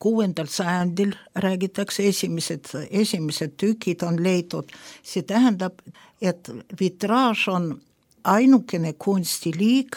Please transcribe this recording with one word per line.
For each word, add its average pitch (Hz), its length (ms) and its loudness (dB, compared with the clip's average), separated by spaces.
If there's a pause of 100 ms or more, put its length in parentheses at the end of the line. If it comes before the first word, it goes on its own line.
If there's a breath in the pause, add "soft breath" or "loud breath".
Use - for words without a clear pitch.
kuuendal 202 460 0
sajandil, 180 680 0 (160)
räägitakse, 190 760 -2
esimesed, 170 640 -2 (200)
esimesed 165 680 -2
tükid 202 480 -2
on 170 160 0
leitud. 175 480 -2 (300 loud breath)
See - 240 -8
tähendab, 196 580 2 (380 soft breath)
et 180 320 -4 (240)
vitraaž 208 760 0
on 175 220 -2 (540)
ainukene 196 680 4
kunstiliik, 196 1040 0